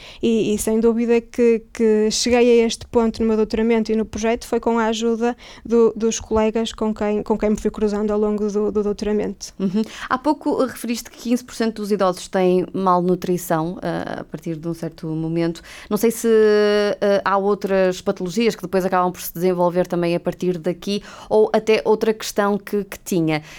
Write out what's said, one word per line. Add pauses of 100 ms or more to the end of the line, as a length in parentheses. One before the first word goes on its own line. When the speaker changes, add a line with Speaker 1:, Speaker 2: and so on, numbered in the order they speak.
(220)
Speaker 1:
e,
e
sem
dúvida
que,
que
cheguei
a
este
ponto
no
meu
doutoramento
e
no
projeto
foi
com
a
ajuda (320)
do,
dos
colegas
com
quem,
com
quem
me
fui
cruzando
ao
longo
do,
do
doutoramento.
Speaker 2:
Uhum. (280)
Há
pouco,
eh,
referiste
que
quinze
por
cento
dos
idosos
têm
malnutrição,
eh,
a
partir
de
um
certo
momento. (280)
Não
sei
se,
eh,
há
outras
patologias
que
depois
acabam
por
se
desenvolver
também
a
partir
daqui, (260)
ou
até
outra
questão
que,
que
tinha. (160)